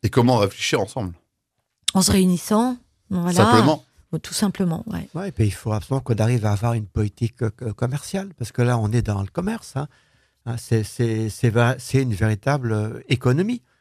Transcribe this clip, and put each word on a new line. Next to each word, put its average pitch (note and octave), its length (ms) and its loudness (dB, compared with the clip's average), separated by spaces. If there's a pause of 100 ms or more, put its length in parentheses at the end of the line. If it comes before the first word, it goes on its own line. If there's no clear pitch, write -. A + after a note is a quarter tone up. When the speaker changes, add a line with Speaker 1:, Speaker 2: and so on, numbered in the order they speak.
Speaker 1:
Et G#2+ 60 2
comment B2 280 4
réfléchir G#2 440 0
ensemble ? F#2+ 320 -6 (800)
Speaker 2:
En F#3+ 80 2
se F3+ 100 4
réunissant, G3+ 640 2 (360)
voilà. F3 220 -2
Speaker 1:
Simplement. G#3 520 6 (380)
Speaker 2:
Tout - 100 -12
simplement, F#3 540 -2
ouais. E3+ 260 -8
Speaker 3:
Ouais, F#3 160 -8
et - 20 -12
puis A2 140 2
il G2 80 2
faut - 180 -6
absolument A#2 300 -2
qu'on A#2+ 140 -2
arrive A2 320 2
à G#2 60 2
avoir A#2 200 0
une A2 140 -4
politique, - 560 -4
euh, G#2+ 80 -2
co-, A2 240 -8
commerciale, D3+ 600 -4
parce - 160 -10
que B2 120 0
là, A#2+ 160 2
on G#2 120 0
est A#2 120 2
dans G2+ 180 -2
le G2 60 -4
commerce, G3+ 480 -6
hein. C#3+ 120 -4 (600)
Hein, A#2 100 -6
c'est, A2+ 260 0
c'est, A2 460 -2
c'est A2+ 220 0
va-, A#2+ 260 2
c'est - 240 -2
une B2 140 -2
véritable, A2 560 0
euh, A2 280 -2 (100)
économie. D#3 520 0 (200)